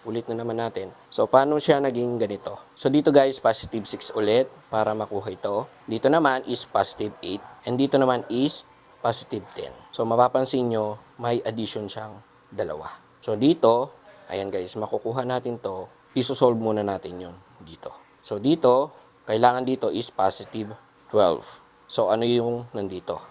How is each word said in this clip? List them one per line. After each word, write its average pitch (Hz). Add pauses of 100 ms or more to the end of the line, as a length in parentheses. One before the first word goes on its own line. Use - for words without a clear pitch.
ulit 113
na 117
naman 117
natin. 101 (160)
So, 110
paano 139
siya 143
naging 120
ganito? 98 (160)
So, 135
dito, 147
guys, 135
positive 117
six -
ulit 113 (160)
para 107
makuha 104
ito. 101 (240)
Dito 113
naman 139
is -
positive 107
eight. 92 (240)
And 123
dito 139
naman 127
is 131 (320)
positive 117
ten. 65 (240)
So, 120
mapapansin 123
nyo, 107 (160)
may 120
addition 110
siyang 107 (320)
dalawa. 78 (240)
So, 110
dito, 123 (320)
ayan, 98
guys, 92
makukuha 113
natin 123
to. 95 (240)
Isosolve 123
muna 107
natin 92
yun 90 (280)
dito. - (240)
So, -
dito, 135 (320)
kailangan 123
dito 123
is 98
positive 104 (320)
twelve. 87 (220)
So, 98
ano 113
yung 120
nandito? 92